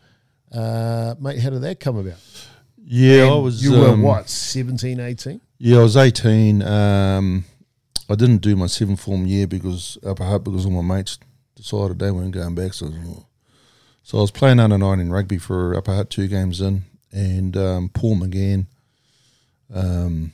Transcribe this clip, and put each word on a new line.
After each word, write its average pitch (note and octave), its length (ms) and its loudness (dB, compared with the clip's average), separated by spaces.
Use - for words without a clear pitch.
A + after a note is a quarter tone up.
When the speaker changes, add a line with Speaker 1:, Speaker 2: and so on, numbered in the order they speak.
Speaker 1:
Uh, A2+ 680 -4
mate, C#3 180 -8
how B2+ 120 -2
did C3 120 -6
that E3+ 180 -8
come B2+ 160 -4
about? F#2 220 -8
Speaker 2:
Yeah, C3 400 6
Speaker 1:
And C3 60 6
Speaker 2:
I D3 60 4
was, C3 260 -2
Speaker 1:
you C#3 160 2
were A#2 120 8
Speaker 2:
um, G#2+ 120 4
Speaker 1:
what, G#2+ 260 0
seventeen, B2+ 720 -6
eighteen? B2 400 -12
Speaker 2:
Yeah, A#2+ 200 6
I A#2 40 10
was A2+ 140 6
eighteen. A2 680 4
Um, G2 840 0
I G#2 60 -2
didn't A#2+ 220 4
do G#2 180 0
my F#2 100 -2
seventh G2 340 -4
form F#2+ 240 -6
year G2 220 -2
because F2+ 580 -8
Upper F#2 200 -6
Hutt, G2 200 -2
because F#2+ 220 -4
all F2+ 160 -2
my F#2 140 -2
mates F#2+ 220 -8
decided G2 460 -8
they G2 100 -4
weren't F#2 220 -6
going F2 240 -8
back. F#2 180 -6
So, D#2 180 -12
so - 160 -6
I - 40 4
was G2+ 100 0
playing C3 260 4
under G#2+ 200 4
nineteen F#2+ 320 0
rugby F#2+ 280 -4
for F2+ 380 -4
Upper F#2+ 180 -6
Hutt G#2 160 -6
two G2 160 -4
games F#2+ 340 -4
in, F#2+ 220 -2
and, F#2 440 -4
um, F#2 340 -4
Paul A2 260 -2
McGann, F#2+ 500 -4
um, F2 600 -6